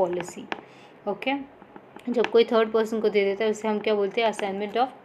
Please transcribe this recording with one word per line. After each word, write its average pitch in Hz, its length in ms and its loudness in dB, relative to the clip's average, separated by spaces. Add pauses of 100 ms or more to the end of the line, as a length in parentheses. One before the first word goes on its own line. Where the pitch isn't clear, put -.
policy, 175 420 -2 (640)
Okay। 208 240 -4 (800)
जब 233 140 2
कोई 233 180 6
third 226 260 2
person 220 300 0
को 214 80 2
दे 202 160 2
देता 196 200 0
है 214 60 2
उसे 214 180 -4
हम 214 100 0
क्या 214 160 0
बोलते 202 280 0
हैं? 220 100 2
Assignment 202 400 -4
of 233 160 2 (160)